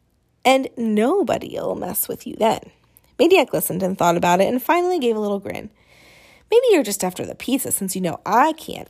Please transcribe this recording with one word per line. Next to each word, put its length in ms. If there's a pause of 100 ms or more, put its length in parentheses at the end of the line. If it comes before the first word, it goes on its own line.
(420)
and 360
nobody'll 960
mess 340
with 180
you 100
then." 240 (580)
Maniac 340
listened 300
and 160
thought 180
about 240
it 80
and 140
finally 360
gave 160
a 60
little 180
grin. 300 (840)
"Maybe 200
you're 120
just 220
after 220
the 80
pizza 380
since 220
you 60
know 240
I 300
can't 360